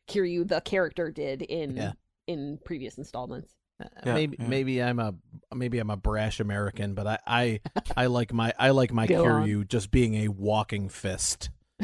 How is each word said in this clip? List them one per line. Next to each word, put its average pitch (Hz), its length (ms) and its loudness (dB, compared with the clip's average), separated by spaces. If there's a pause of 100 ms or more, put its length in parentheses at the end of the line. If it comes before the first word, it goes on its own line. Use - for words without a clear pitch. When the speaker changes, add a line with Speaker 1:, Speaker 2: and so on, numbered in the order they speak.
Speaker 1:
Kiryu, 175 400 0
the 165 140 0
character, 175 500 0
did 139 300 -6
in, 147 360 -6
Speaker 2:
Yeah. 101 140 -4 (360)
Speaker 1:
in 147 360 -6
previous 135 340 -8
installments. 127 560 -10 (300)
Speaker 2:
Uh, - 40 -12 (180)
Speaker 3:
Yeah, 123 80 0
Speaker 2:
maybe, 151 260 -2
Speaker 3:
yeah. 117 80 -4
Speaker 2:
maybe 131 360 0
I'm 120 160 2
a, 107 160 -2 (380)
maybe 123 260 -2
I'm 107 100 -2
a 104 80 -2
brash 107 420 0
American, 101 540 -2
but 101 140 -4
I, 107 180 0
I, 117 340 2 (380)
I 123 80 4
like 120 280 0
my, 113 260 2
I 131 100 6
like 131 240 6
my 113 140 4
Speaker 1:
Go - 180 6
on. 113 220 4
Speaker 2:
Kiryu 104 200 0
just 110 220 0
being 120 260 6
a 107 140 0
walking 101 580 0
fist. - 600 -4 (340)